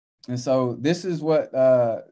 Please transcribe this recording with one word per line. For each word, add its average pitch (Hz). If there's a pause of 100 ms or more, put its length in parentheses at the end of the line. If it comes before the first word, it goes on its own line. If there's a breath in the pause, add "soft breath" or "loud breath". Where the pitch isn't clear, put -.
(280)
and 123
so 127
this 175
is 160
what, 151
uh, 127